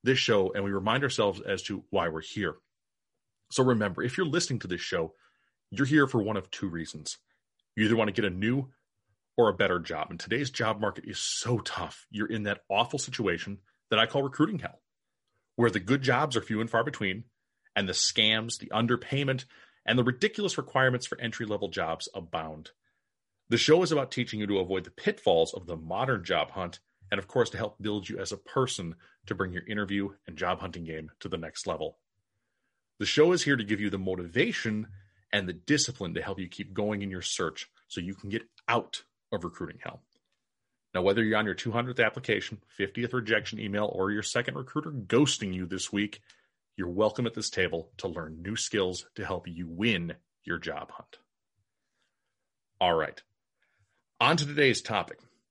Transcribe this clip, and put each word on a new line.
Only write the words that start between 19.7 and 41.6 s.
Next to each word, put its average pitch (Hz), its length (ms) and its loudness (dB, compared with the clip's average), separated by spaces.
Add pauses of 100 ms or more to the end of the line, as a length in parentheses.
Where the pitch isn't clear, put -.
and 120 140 4
the 123 40 4
ridiculous 196 540 0
requirements 131 480 2
for - 160 -8
entry-level 104 460 -2
jobs 82 480 -4
abound. 80 560 -8 (800)
The 117 80 4
show 156 260 6
is 165 80 0
about 139 180 2
teaching 113 300 -4
you 104 80 -2
to 101 100 2
avoid 92 280 0
the - 40 -16
pitfalls - 640 4
of 87 140 -12
the 85 100 -6
modern 95 460 -2
job 85 260 2
hunt, 90 300 -8 (300)
and 98 100 0
of 95 80 -10
course, 120 220 2
to 104 80 -8
help 107 240 -4
build 104 260 -4
you - 120 -8
as 92 120 -6
a 104 60 -6
person 95 580 -2 (300)
to 98 100 -6
bring 92 160 -2
your 90 160 -8
interview 101 440 -2 (140)
and 80 120 -14
job 90 240 -2
hunting 85 240 -10
game 78 340 -10
to - 80 -12
the 90 80 -4
next 80 320 -8
level. 76 300 -6 (1040)
The 135 60 -2
show 160 280 6
is 170 100 2
here 143 140 4
to 107 80 -2
give 104 160 0
you 104 80 0
the 98 80 -2
motivation 101 920 -2 (460)
and 101 120 0
the 90 60 -4
discipline 87 640 -2
to 92 80 -4
help 98 180 -8
you 92 80 -8
keep 95 260 -12
going 104 280 -2
in 101 100 -6
your 90 100 -6
search - 480 -4 (200)
so - 100 -8
you 92 160 -6
can 98 140 -12
get 110 140 -4 (260)
out - 340 -2 (260)
of 92 140 -4
recruiting 85 400 -10
hell. - 160 -10 (920)
Now, 92 80 0
whether 98 200 4
you're 110 160 4
on 107 60 2
your 101 100 0
two 110 200 -4